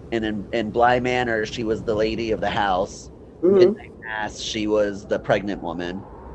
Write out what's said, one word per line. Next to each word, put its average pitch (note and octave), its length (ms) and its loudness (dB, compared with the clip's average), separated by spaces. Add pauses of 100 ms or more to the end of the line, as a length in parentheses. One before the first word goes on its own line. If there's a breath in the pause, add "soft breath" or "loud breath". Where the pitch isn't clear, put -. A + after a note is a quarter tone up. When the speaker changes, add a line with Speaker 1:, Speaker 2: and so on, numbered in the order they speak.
(140)
Speaker 1:
and A2+ 100 0
in, G#2+ 300 -4
in A2 180 -2
Bly A#2+ 300 4
Manor, A#2+ 440 0
she A#2 200 -6
was G#2+ 180 -2
the A2+ 120 0
lady A2 360 0
of G2+ 80 -2
the G2+ 100 -2
house. G2+ 600 -2 (300)
Speaker 2:
Mm-hmm. F#3+ 160 6
Speaker 1:
Midnight F#3 420 4
Mass, G#2+ 400 -8
she G#2+ 280 -4
was G#2 380 2
the G2+ 140 -2
pregnant G2 420 0
woman. F2 400 -6 (340)